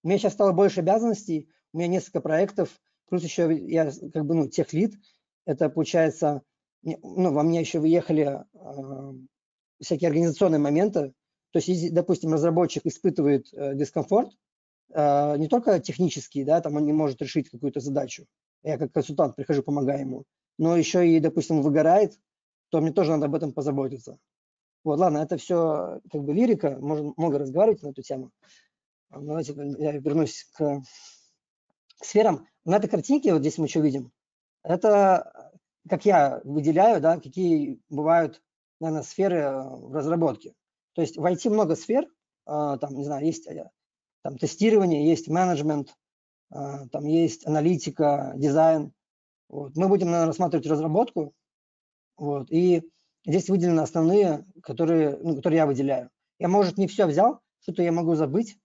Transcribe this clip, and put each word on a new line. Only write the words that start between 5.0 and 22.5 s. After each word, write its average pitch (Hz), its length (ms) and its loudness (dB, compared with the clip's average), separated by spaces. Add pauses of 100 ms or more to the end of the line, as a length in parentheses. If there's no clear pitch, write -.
Это 156 240 -2
получается, 151 720 0 (400)
не, 160 200 -8
ну, 185 300 0
во 147 100 2
мне 165 180 2
еще 156 200 -4
въехали, 156 640 0 (100)
э, 139 580 -16 (680)
всякие 170 280 -2
организационные 160 520 2
моменты. 151 520 0 (380)
То 170 80 0
есть, 156 100 -2
если, 175 220 -2
допустим, 165 420 0
разработчик 160 540 0
испытывает, 147 680 0
э, 139 220 -8
дискомфорт, 160 560 -2 (640)
э, 147 420 2
не 156 120 -2
только 214 320 2
технический, 151 640 -4
да, 160 160 2
там 147 160 -6
он 151 80 0
не 147 80 0
может 151 280 0
решить 143 300 -4
какую-то 139 300 -6
задачу, 139 460 -6 (360)
я 147 160 -4
как 139 140 -6
консультант 151 420 -2
прихожу, 139 280 -2
помогаю 139 380 -2
ему, 131 240 -10 (340)
но 165 180 2
еще 175 260 2
и, 165 180 6
допустим, 156 400 0
выгорает, 160 580 4 (520)